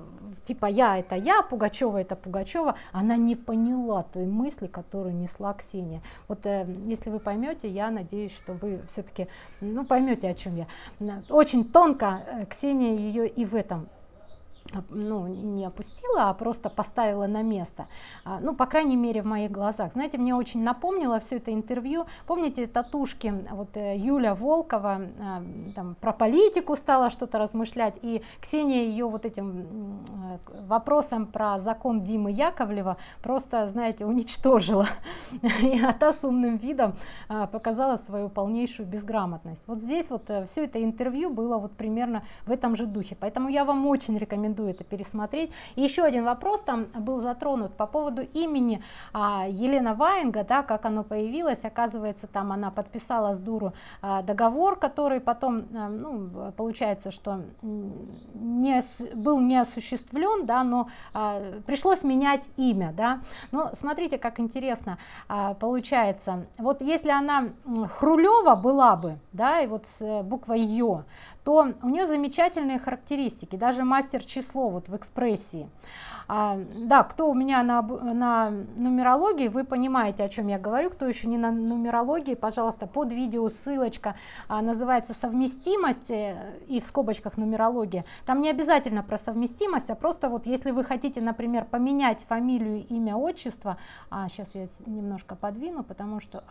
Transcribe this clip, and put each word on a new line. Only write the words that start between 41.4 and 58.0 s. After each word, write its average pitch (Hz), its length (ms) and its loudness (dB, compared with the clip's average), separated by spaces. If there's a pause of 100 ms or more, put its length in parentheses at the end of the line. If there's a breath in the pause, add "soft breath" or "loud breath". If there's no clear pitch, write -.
вот 202 180 -6
примерно 220 460 -2 (240 loud breath)
в 214 40 -2
этом 247 260 2
же 226 100 -2
духе. 202 340 -6
Поэтому 254 280 -2
я 285 160 4
вам 269 220 2
очень 269 320 2
рекомендую 208 520 -2
это - 140 -8
пересмотреть. 208 680 -6 (240 loud breath)
И 262 60 2
еще 285 220 4
один 247 200 4
вопрос 370 380 0
там 226 320 -2
был 240 260 -4
затронут 240 560 -2
по 208 100 0
поводу 277 360 -2
имени, 262 600 0 (300 loud breath)
а, 202 360 0
Елена 233 460 2
Ваенга, 269 500 4
да, 269 180 4
как 220 240 -2
оно 214 180 0
появилось. 240 600 -2
Оказывается, 214 600 -4
там 196 260 -4
она 196 180 -2
подписала 214 640 -2
с 185 40 -6
дуру, 202 340 -4 (300 loud breath)
а, 196 200 -2
договор, 233 560 4
который 277 420 2
потом, 240 360 0 (200)
а, 208 120 -6
ну, 202 680 -8
получается, 214 540 -2
что, - 200 -8 (320)
м, 208 440 -8 (280)